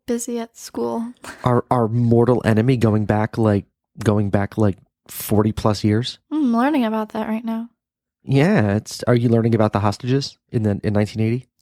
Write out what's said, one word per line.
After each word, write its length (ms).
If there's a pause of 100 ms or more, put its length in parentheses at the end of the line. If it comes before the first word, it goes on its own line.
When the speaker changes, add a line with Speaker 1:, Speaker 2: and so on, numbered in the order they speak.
Speaker 1:
busy 320
at 180
school. 560 (140)
<laughs> 180
Speaker 2:
Our, 260
our 180
mortal 560
enemy 320
going 300
back, 300
like, 300 (360)
going 280
back, 260
like, 220 (300)
forty 440
plus 320
years? 360 (100)
Speaker 1:
I'm 260
learning 280
about 260
that 180
right 160
now. 240 (580)
Speaker 2:
Yeah, 500
it's, 260
are 120
you 140
learning 260
about 200
the 60
hostages 580 (120)
in 120
the, 200
in 120
nineteen 260
eighty? 260 (160)